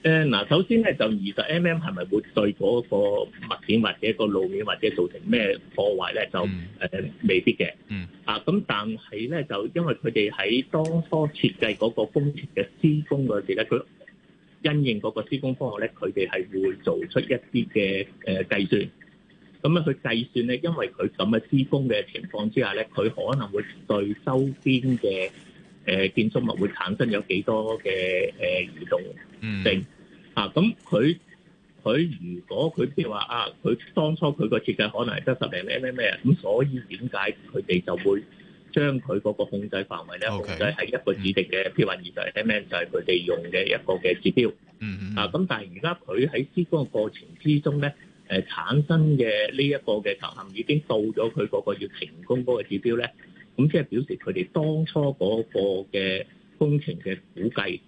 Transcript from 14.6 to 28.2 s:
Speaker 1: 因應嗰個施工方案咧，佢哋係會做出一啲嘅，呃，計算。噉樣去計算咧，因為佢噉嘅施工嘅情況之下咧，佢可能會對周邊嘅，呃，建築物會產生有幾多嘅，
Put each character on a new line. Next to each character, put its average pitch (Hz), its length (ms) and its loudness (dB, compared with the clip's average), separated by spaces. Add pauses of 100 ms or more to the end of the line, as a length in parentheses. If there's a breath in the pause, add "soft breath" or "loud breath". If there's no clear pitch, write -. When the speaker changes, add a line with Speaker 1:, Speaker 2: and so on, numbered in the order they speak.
Speaker 1:
因 151 200 4
應 110 160 2
嗰 110 100 -2
個 110 180 -4
施 - 100 -2
工 131 160 -2
方 127 180 -4
案 104 80 -6
咧， 113 180 -2
佢 95 140 -2
哋 95 160 0
係 92 220 -4
會 95 260 0
做 85 300 0
出 - 140 0
一 - 140 -2 (180)
啲 120 200 0
嘅， 98 340 0 (200)
呃， 95 180 0
計 101 220 0
算。 104 140 4 (840)
噉 147 80 2 (100)
樣 156 40 -4
去 135 180 0
計 117 300 0
算 120 140 0
咧， 123 160 -2
因 170 120 -2
為 110 160 -2
佢 101 200 -2
噉 113 280 2
嘅 - 120 0
施 135 180 4
工 135 200 0
嘅 104 240 0
情 - 180 -8
況 107 200 -4
之 127 100 2
下 101 140 0
咧， 110 200 -2
佢 104 160 2
可 107 280 -2
能 104 100 -4
會 101 140 -4 (240)
對 104 280 0 (120)
周 131 120 2 (240)
邊 131 360 2
嘅， 95 320 -2 (560)
呃， 95 220 2
建 110 220 2
築 120 100 0
物 110 160 -2
會 95 120 0
產 92 280 -4
生 120 140 2
有 101 120 0
幾 92 200 -2
多 110 380 0
嘅， 92 580 0